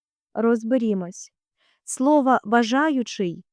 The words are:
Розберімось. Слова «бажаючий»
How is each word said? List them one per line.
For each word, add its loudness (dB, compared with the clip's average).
Розберімось. -2
Слова 2
«бажаючий» -2